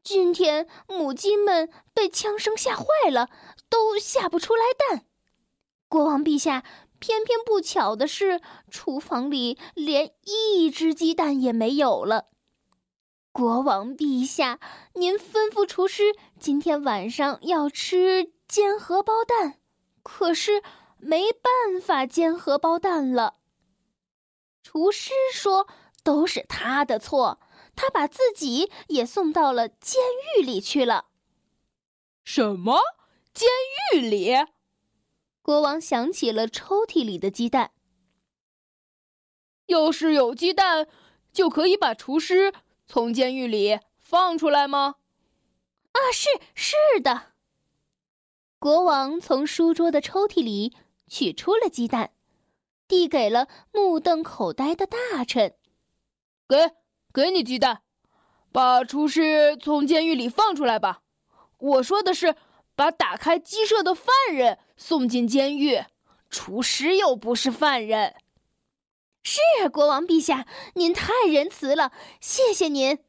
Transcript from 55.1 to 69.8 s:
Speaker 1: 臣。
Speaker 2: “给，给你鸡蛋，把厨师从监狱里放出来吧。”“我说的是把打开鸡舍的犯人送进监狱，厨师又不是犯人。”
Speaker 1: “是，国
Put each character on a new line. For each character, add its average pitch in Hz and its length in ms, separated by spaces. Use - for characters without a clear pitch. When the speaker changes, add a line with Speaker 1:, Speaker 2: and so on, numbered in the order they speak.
Speaker 1:
臣。 214 320
Speaker 2:
“给， 294 280
给 302 180
你 349 120
鸡 254 140
蛋， 233 260
把 254 320
厨 294 240
师 302 480
从 294 320
监 320 180
狱 330 80
里 247 140
放 403 280
出 285 100
来 226 120
吧。 190 260
”“我 262 260
说 392 200
的 370 100
是 320 220
把 302 160
打 220 240
开 339 240
鸡 415 260
舍 415 180
的 359 100
犯 480 200
人 247 280
送 254 320
进 240 200
监 269 300
狱， 269 280
厨 202 320
师 320 340
又 339 200
不 233 200
是 254 160
犯 254 340
人。” 214 300
Speaker 1:
“是， - 160
国 294 180